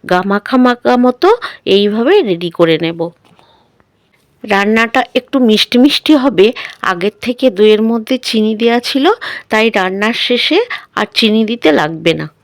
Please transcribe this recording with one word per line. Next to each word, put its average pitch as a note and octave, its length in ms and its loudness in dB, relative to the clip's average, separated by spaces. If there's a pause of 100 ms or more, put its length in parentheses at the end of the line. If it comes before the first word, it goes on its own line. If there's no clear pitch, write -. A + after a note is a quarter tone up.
(100)
গামাখা G3 460 -2
মাখা B3 400 2
মতো B3 320 0 (380)
এইভাবে A3 600 2
রেডি F3 220 -4
করে E3 340 2
নেব। E3 160 -6 (1400)
রান্নাটা A3 560 0 (140)
একটু - 240 -4
মিষ্টি A3+ 400 2
মিষ্টি C#4+ 360 2
হবে। B3 380 2 (300)
আগের F#3 380 -4
থেকে B3 300 0
দইয়ের G#3+ 320 4
মধ্যে A3+ 360 -2
চিনি A3 360 -2
দেওয়া A#3 260 0
ছিল, C4+ 260 -2 (420)
তাই A3 180 0 (120)
রান্নার G3 380 -2 (100)
শেষে B3 320 0 (360)
আর G#3 120 -2 (120)
চিনি A3 260 2
দিতে A#3 280 -2
লাগবে D#3+ 420 0
না। D#3 140 -8 (160)